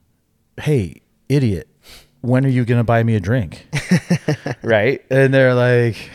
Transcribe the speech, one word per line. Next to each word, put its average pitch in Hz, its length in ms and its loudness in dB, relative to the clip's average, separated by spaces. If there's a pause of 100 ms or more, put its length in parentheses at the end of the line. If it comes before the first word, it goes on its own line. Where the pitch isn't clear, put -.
(580)
"Hey, 113 440 -2 (280)
idiot, 120 380 -2 (540)
when 127 240 0
are 135 40 2
you 127 140 0
gonna 120 200 0
buy 117 180 2
me 113 140 0
a 107 40 0
drink?" 95 460 -4 (500)
<laughs> - 460 -6
Right? 113 480 0
And 135 240 2
they're 131 220 4
like, 123 420 2 (180)